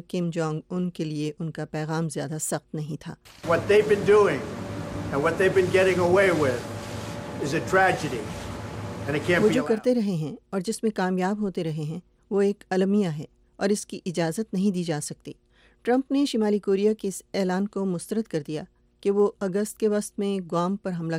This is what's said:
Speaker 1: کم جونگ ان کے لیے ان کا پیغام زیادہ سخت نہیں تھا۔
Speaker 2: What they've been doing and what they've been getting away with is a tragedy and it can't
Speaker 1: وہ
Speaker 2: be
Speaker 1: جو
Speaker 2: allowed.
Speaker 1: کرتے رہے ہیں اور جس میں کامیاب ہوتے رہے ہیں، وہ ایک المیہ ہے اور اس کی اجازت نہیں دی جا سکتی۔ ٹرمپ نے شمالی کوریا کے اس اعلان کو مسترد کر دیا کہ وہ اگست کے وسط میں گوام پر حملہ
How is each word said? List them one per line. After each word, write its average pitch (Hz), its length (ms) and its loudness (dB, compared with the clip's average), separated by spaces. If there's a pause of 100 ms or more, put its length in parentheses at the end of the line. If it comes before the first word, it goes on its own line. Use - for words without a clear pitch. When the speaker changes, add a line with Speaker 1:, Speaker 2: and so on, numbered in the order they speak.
Speaker 1:
کم 175 220 -2
جونگ 160 400 -2
ان 180 200 -2
کے 175 160 -6
لیے 151 340 -4
ان 165 120 -6
کا 151 140 -8
پیغام 156 440 -4
زیادہ 147 320 -6
سخت - 340 -6
نہیں 156 260 -8
تھا۔ - 140 -14 (320)
Speaker 2:
What 165 120 2
they've 208 300 4
been 202 200 4
doing 196 320 6 (720)
and 143 80 0
what 165 120 2
they've 190 240 4
been 180 160 4
getting 185 260 6 (100)
away 196 200 6
with 143 300 2 (840)
is 143 120 -4
a 160 180 0
tragedy 170 520 2 (840)
and 143 60 -4
it 151 160 -2
can't 175 140 4
Speaker 1:
وہ 214 40 6
Speaker 2:
be 220 60 4
Speaker 1:
جو 254 80 2
Speaker 2:
allowed. - 60 -2
Speaker 1:
کرتے 240 280 2
رہے 240 60 2
ہیں 175 340 -2 (140)
اور 196 120 -4
جس 220 220 -6
میں 220 80 2
کامیاب 190 500 0
ہوتے 190 220 -4
رہے 160 80 -2
ہیں، 156 280 -6 (300)
وہ 202 120 2
ایک 202 280 0
المیہ 196 380 2
ہے 151 180 -6 (300)
اور 202 140 -2
اس 208 160 0
کی - 200 -12
اجازت 170 480 -2
نہیں 196 180 2
دی 180 120 -2
جا 160 180 -2
سکتی۔ - 300 -12 (500)
ٹرمپ 254 300 0
نے 277 140 2
شمالی 208 340 2
کوریا 202 340 2
کے 220 140 -4
اس - 140 -6 (120)
اعلان 185 340 0
کو 196 180 -4
مسترد 190 380 -4
کر 165 240 -4
دیا 151 160 -6 (360)
کہ 196 120 0
وہ 202 280 4
اگست 202 380 -2
کے 220 100 0
وسط 208 320 -2
میں 202 200 -2 (120)
گوام 175 240 0
پر 196 240 -8
حملہ 165 200 -4